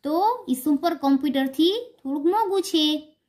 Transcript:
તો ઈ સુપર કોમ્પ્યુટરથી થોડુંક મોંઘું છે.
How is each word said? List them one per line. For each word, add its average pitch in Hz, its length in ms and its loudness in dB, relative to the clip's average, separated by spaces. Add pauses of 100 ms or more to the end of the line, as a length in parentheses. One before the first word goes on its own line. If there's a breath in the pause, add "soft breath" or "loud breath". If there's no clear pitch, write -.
તો 392 480 0
ઈ 254 40 2
સુપર 302 400 0
કોમ્પ્યુટરથી 277 1080 0
થોડુંક 285 240 -4
મોંઘું 392 360 0
છે. 302 540 -2 (120)